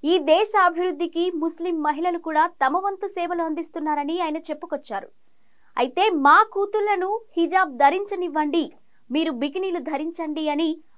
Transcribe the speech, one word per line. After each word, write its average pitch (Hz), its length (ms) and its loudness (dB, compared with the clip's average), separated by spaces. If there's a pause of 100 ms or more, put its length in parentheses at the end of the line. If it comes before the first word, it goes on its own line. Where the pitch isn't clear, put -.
ఈ 330 140 4
దేశ 330 400 4
అభివృద్ధికి 349 720 0
ముస్లిం 330 520 -4
మహిళలు 320 340 -2
కూడా 320 300 0
తమ 285 300 0
వంతు 392 300 -2
సేవలు 349 360 -4
అందిస్తున్నారని 311 760 -4
ఆయన 320 160 -2
చెప్పుకొచ్చారు. 294 720 -8 (680)
అయితే 311 320 2
"మా 320 340 6
కూతుళ్లను 415 800 -2 (160)
హిజాబ్ 339 400 0
ధరించనివ్వండి, 320 960 0 (380)
మీరు 311 200 0
బికినీలు 330 480 -4
ధరించండి" 311 680 -4
అని 311 280 0 (200)